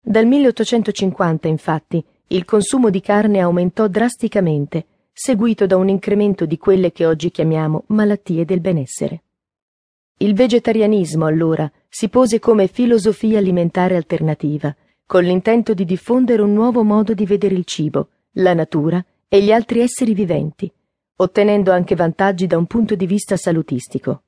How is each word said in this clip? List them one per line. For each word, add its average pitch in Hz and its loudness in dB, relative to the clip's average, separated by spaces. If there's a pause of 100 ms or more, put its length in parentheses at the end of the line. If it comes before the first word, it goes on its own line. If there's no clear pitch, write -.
Dal 220 2
milleottocentocinquanta, 214 0
infatti, 160 -4 (240)
il 180 -4
consumo 220 0
di 190 -2
carne 208 0
aumentò 180 0
drasticamente, 180 -2 (260)
seguito 220 0
da 185 2
un 190 2
incremento 202 0
di 160 -4
quelle 190 2
che 165 -2
oggi 160 0
chiamiamo 156 -2
malattie 202 0
del 180 -2
benessere. 160 -4 (1000)
Il 208 2
vegetarianismo, 208 2
allora, 156 0 (160)
si - -6
pose 233 2
come 190 2
filosofia 220 0
alimentare 180 0
alternativa, 151 -4 (300)
con 180 2
l'intento 220 0
di 185 -2
diffondere 233 0
un 208 2
nuovo 226 2
modo 214 2
di 202 -2
vedere 196 0
il 180 -4
cibo, 147 -4 (240)
la 180 2
natura 165 -2 (240)
e 202 4
gli 202 2
altri 233 2
esseri 240 0
viventi, 170 -4 (440)
ottenendo 202 2
anche 180 2
vantaggi 180 0
da 170 0
un 170 0
punto 220 -2
di 185 -2
vista 196 -2
salutistico. 143 -4